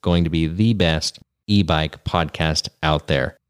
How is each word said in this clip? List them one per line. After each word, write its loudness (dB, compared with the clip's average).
going 2
to 0
be 0
the 2
best -2
e-bike 0
podcast -2
out 0
there. -2